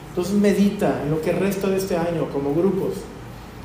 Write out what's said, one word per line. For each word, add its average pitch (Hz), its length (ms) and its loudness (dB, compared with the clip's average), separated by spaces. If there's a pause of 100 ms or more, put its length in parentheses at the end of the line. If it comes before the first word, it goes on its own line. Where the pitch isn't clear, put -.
Entonces 185 240 -2
medita 185 720 4
en 147 60 -2
lo 160 120 0
que 180 100 0
resta 190 360 0
de 190 100 2
este - 180 0
año 165 380 0
como 143 200 0
grupos. 175 420 2 (680)